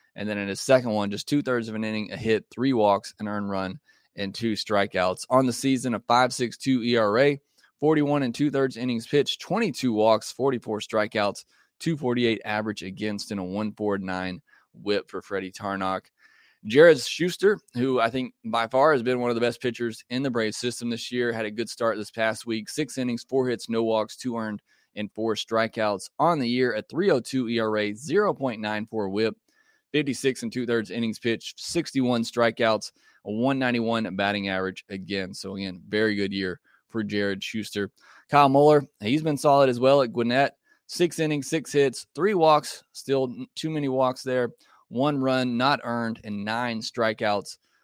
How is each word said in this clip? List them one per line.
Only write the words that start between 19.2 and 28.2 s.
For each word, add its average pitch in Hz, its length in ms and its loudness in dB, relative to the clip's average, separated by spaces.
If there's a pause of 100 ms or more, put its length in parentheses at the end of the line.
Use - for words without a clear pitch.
one 120 100 0
of 120 40 0
the 117 60 -2
best 120 200 0
pitchers 120 480 -4
in 123 140 -4
the 139 80 -2
Braves 113 260 -2
system 120 320 -6
this 117 240 -8
year, 123 180 0
had 113 140 -4
a 107 60 -6
good 110 180 -6
start 113 300 -2
this 107 120 -8
past 110 360 -2
week. 113 240 -6
Six 156 260 -6
innings, 123 320 -4
four 131 200 0
hits, 120 200 -4
no 117 140 0
walks, 110 340 -2
two 120 200 -6
earned, 110 260 -6 (320)
and 104 180 -8
four 110 220 -2
strikeouts. 110 760 -2 (120)
On 165 180 4
the 123 100 -2
year, 123 260 2
a 107 80 -4
three 185 280 0
oh 143 80 4
two 120 300 -2
E 117 100 -2
R 110 180 0
A, 104 180 0
zero 160 380 0